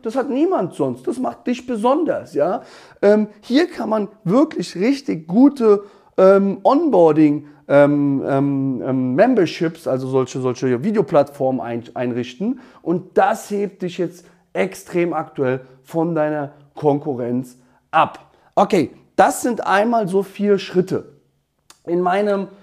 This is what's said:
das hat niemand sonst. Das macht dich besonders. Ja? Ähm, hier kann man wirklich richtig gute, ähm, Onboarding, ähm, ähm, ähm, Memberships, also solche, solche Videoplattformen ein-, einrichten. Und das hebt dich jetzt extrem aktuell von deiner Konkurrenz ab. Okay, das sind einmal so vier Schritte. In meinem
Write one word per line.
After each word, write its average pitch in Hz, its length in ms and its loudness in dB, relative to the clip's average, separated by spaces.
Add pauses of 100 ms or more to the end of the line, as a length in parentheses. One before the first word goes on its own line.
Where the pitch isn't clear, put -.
das 220 120 -8
hat 262 160 -4
niemand 269 440 -2
sonst. 131 340 -4
Das 233 100 -4
macht 247 300 -8
dich 247 180 -6
besonders. 240 680 -2
Ja? 160 300 -2 (380)
Ähm, 208 260 4 (140)
hier 294 280 0
kann 226 200 -8
man 214 180 -2 (160)
wirklich 226 540 0
richtig 196 500 -2
gute, 220 560 4 (340)
ähm, 196 460 4
Onboarding, 165 840 4 (220)
ähm, 143 580 4
ähm, 135 580 -2
ähm, 127 300 -2
Memberships, 180 720 0
also 131 220 -4
solche, 131 320 -2
solche 127 440 -2
Videoplattformen 143 760 0
ein-, 117 240 -8 (100)
einrichten. 123 640 -6 (220)
Und 175 340 -4
das 208 340 0
hebt 202 320 -6
dich 175 160 -8
jetzt 170 280 -8 (260)
extrem 175 600 -4
aktuell 139 460 -4 (220)
von 165 320 -4
deiner 151 380 -4 (220)
Konkurrenz 131 840 -4 (340)
ab. 156 280 0 (380)
Okay, 185 340 2 (260)
das 226 260 -2
sind 240 240 -4
einmal 214 420 0
so 190 140 -2
vier 202 360 -2
Schritte. - 540 -4 (720)
In 175 160 -2
meinem 196 460 -2 (140)